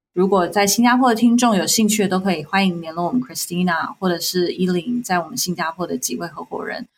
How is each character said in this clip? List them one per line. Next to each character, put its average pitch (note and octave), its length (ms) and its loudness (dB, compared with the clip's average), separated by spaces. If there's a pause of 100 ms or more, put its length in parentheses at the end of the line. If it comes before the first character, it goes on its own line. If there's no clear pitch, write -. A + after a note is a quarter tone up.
(120)
如 F#3 160 2
果 F#3 180 4
在 G3+ 180 2
新 A#3 200 2
加 B3 120 4
坡 B3+ 120 4
的 A3+ 80 4
听 A#3 200 4
众 A#3+ 200 4
有 D#3+ 100 2
兴 G#3+ 220 2
趣 G#3+ 160 2
的， F3+ 40 0
都 F#3 120 0
可 F#3+ 120 0
以 D3+ 120 -4
欢 G3 200 0
迎 E3+ 160 0
联 D#3+ 140 -10
络 F3 120 -2
我 E3+ 40 -2
们 B3+ 100 0
Christina， E3+ 800 -4
或 F#3 100 -2
者 E3+ 120 0
是 F3+ 320 -2
依 F3+ 160 0
林， F#3 340 -2
在 F3+ 160 -2
我 E3 80 -4
们 - 100 -12
新 F3 200 -4
加 E3 160 -4
坡 F3 120 -6
的 E3 140 -6
几 - 160 -6
位 E3+ 140 -8
合 E3 160 -14
伙 E3+ 200 -10
人， - 220 -10 (120)